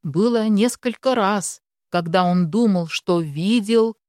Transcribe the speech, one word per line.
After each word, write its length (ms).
Было 460
несколько 640
раз, 480
когда 360
он 260
думал, 380
что 320
видел 760